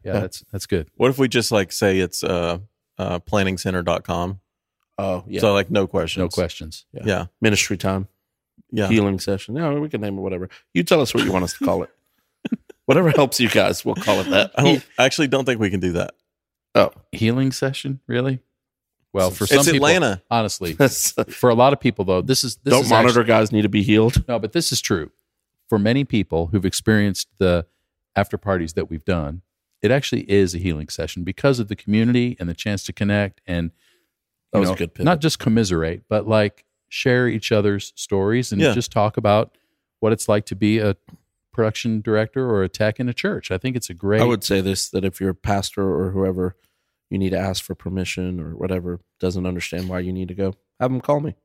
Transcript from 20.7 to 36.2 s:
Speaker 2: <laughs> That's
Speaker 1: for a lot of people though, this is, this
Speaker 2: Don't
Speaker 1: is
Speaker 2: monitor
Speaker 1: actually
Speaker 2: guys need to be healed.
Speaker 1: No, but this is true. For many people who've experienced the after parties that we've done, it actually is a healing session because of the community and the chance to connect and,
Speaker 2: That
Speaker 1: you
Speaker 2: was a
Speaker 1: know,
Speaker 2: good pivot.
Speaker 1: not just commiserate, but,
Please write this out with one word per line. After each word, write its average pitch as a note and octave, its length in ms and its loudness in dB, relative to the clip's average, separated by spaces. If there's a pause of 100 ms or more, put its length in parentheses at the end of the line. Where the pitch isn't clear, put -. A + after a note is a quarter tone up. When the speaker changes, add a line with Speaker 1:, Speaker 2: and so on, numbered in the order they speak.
Speaker 2:
<laughs> D#2 60 -10
That's - 340 2 (220)
Speaker 1:
for B2 160 4
a A#2 40 4
lot B2+ 180 6
of C#3+ 80 -2
people A2 240 -2
though, F#2 180 2
this - 220 0
is, A#2+ 180 -8
this C#3 100 0
Speaker 2:
Don't C3 120 6
Speaker 1:
is A#2 60 -2
Speaker 2:
monitor A#2 300 6
Speaker 1:
actually A#2 40 0
Speaker 2:
guys A2 280 4
need G#2+ 100 2
to G#2+ 60 2
be G#2 140 2
healed. G#2+ 460 4
Speaker 1:
No, A#2 100 -2
but G#2 140 -6
this E3+ 180 -2
is B2 100 -2
true. E2+ 300 -2 (580)
For A2 120 2
many A#2+ 240 2
people E2+ 440 -2
who've F#2 160 -2
experienced G#2 640 0 (100)
the F2 280 2 (480)
after G2+ 240 0
parties F2 360 -2
that E2 140 -4
we've E2 160 -10
done, E2+ 380 -4 (400)
it G#2+ 80 4
actually B2+ 400 0
is G2 240 4
a E2+ 40 -6
healing E2 300 -4
session E2 360 -8
because B2 340 0
of A2+ 100 -2
the G#2 80 -6
community A#2+ 640 2
and E2+ 100 -6
the E2+ 60 -6
chance G2+ 300 -6
to - 80 -10
connect G2+ 560 -2
and, E2+ 220 -2 (840)
Speaker 2:
That G#3 60 2
Speaker 1:
you - 20 4
Speaker 2:
was F#3 80 2
a F#3 40 0
Speaker 1:
know, F#3 60 -2
Speaker 2:
good - 160 -4
pivot. - 120 -6
Speaker 1:
not E3 140 2
just D3+ 200 0
commiserate, F#2 680 0
but, G#2+ 200 0